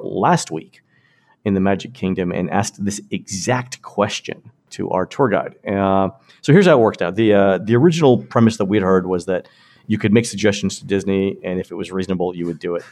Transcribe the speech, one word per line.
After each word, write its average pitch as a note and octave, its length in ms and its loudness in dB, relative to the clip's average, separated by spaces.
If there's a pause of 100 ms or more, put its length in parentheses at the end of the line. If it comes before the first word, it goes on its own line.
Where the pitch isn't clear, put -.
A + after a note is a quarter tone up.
last A#2+ 480 -2
week - 280 -12 (640)
in G2+ 100 0
the G2 60 2
Magic G2 320 -2
Kingdom F#2 380 -4
and F2+ 200 -4
asked G2+ 340 -4
this G2+ 160 -6 (100)
exact A#2+ 720 -6
question - 680 -6 (180)
to F#2 180 -8
our F#2 160 -2
tour C3+ 240 -2
guide. - 260 -2 (140)
Uh, G2 400 2 (320)
so - 120 0
here's G3 140 8
how D#3 120 6
it - 20 4
worked G#2+ 220 2
out. F2 120 -4
The, G#2+ 200 4
uh, G2 240 4
the G#2 180 0
original D3+ 480 4
premise A2+ 320 2
that G#2+ 100 -2
we'd G#2 140 0
heard F#2 260 2
was F2+ 200 -4
that F#2 200 -2 (400)
you G#2+ 120 -2
could G#2+ 160 2
make A#2 100 4
suggestions G2+ 540 -2
to - 80 -18
Disney, G2 580 -2
and F#2 160 -6
if - 100 -10
it F2 40 -14
was E2+ 180 -10
reasonable, F#2 420 -4
you F2 120 -6
would E2+ 120 -6
do F2 180 -6
it. E2 160 -8